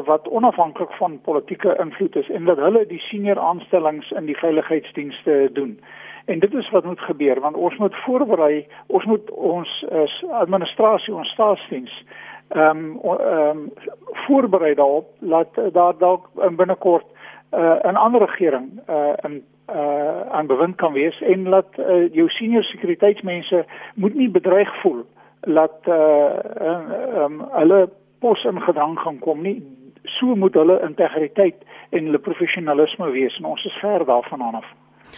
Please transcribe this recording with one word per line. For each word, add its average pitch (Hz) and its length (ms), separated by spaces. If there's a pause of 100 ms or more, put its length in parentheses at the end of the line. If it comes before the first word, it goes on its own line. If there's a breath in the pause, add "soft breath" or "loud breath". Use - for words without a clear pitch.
wat 151 240
onafhanklik 175 640
van 165 300
politieke 165 580
invloed 165 380
is 143 140
en 165 140
dat 170 120
hulle 208 300
die 175 120
senior 202 400
aanstellings 165 720
in 156 140
die 147 120
veiligheidsdienste 147 1160
doen. 127 280 (440 loud breath)
En 170 140
dit 202 160
is 254 160
wat 180 140
moet 175 160
gebeur, 139 400
want 147 160
ons 170 200
moet 202 180
voorberei, 170 720 (200 loud breath)
ons - 180
moet 208 260
ons, 175 600
eh, 156 160
s-, - 240
administrasie, 196 840
ons 160 140
staatsdiens, - 760 (460 loud breath)
ehm, 156 520
o-, 180 140
ehm, 156 420 (680)
voorberei 190 480
daarop 147 340 (100)
dat, 165 360
eh, - 180
daar 175 260
dalk 180 300 (200)
in 170 80
binnekort, 180 480 (460 loud breath)
eh, 165 320
'n 185 140
ander 226 240
regering, 156 680
eh, 147 260 (100)
in, 147 220 (220)
eh, 147 540 (100)
aan 156 160
bewind 151 300
kan 160 160
wees 143 300
en 190 220
dat, 185 220 (100)
eh, 175 360
jou 165 160
senior 226 360
sekuriteitsmense 180 1000 (300 loud breath)
moet 220 200
nie 262 140
bedreig 190 520
voel 123 260 (340 soft breath)
dat, 156 420
eh, 175 100 (680)
ehm, 165 300
ehm, 156 500 (100)
hulle 180 380 (300)
pos 233 260
in 185 160
gedrang 156 380
gaan 151 200
kom 156 240
nie. 196 200 (400)
So 254 320
moet 190 200
hulle 170 260
integriteit 156 720 (360 loud breath)
en 165 140
hulle 147 140
professionalisme 156 920
wees 127 260
en 170 80
ons 156 200
is - 160
ver 196 240
daarvan 127 360
af. 113 240 (540 loud breath)